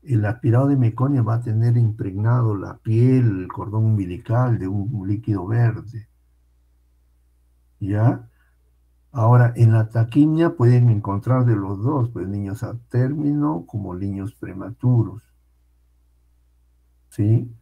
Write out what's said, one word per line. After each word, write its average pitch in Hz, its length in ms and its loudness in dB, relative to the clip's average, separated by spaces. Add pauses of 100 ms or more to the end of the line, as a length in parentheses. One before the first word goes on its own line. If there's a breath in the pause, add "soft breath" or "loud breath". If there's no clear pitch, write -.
El 113 220 0
aspirado 120 440 2
de 143 80 2
meconio 127 480 0
va 110 100 0
a 117 80 0
tener 113 340 0
impregnado 107 800 0
la 95 220 -10
piel, 117 640 2
el 92 80 -10
cordón 107 360 -4
umbilical 110 720 0
de 92 100 -4
un 98 380 -6
líquido 101 400 -4
verde. 113 640 -2 (1700)
¿Ya? 107 500 0 (840)
Ahora, 120 440 4
en 113 160 6
la 113 180 2
taquimia 156 680 2
pueden 120 320 4
encontrar 107 560 0
de 117 120 2
los 98 260 -6
dos, 127 260 0
pues, 90 200 -8
niños 101 340 -6
a - 160 -10 (100)
término 147 760 -2
como 95 280 -8
niños 98 400 -8
prematuros. 101 880 -2 (1900)
¿Sí? 110 420 0 (100)